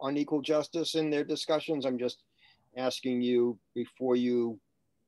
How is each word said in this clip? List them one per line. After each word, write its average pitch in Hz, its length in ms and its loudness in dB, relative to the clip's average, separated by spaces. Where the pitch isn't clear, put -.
on 139 160 -2
Equal 147 240 0
Justice 151 540 -2
in 156 160 0
their 147 140 0
discussions. 151 600 -2
I'm 127 140 0
just 123 240 -4
asking 127 460 -2
you, 120 360 2
before 123 420 0
you 120 420 0